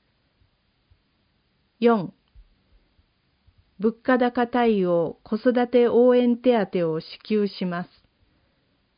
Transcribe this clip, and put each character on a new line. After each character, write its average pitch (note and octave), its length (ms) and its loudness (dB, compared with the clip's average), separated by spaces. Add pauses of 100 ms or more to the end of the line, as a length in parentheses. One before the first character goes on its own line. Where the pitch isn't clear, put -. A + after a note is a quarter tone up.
(1800)
四、 A3 340 0 (1700)
物 A3 220 -2
価 B3+ 160 0
高 B3 300 -2
対 A3+ 380 0
応 E3+ 380 -2
子 - 120 -8
育 B3 320 0
て A#3+ 200 2
応 B3 280 4
援 A#3+ 220 2
手 A#3+ 280 0
当 E3+ 260 -4
を D#3+ 100 -6
支 - 180 -18
給 G#3 280 -2
し F#3+ 180 -10
ま F3 180 -8
す。 - 60 -20 (1080)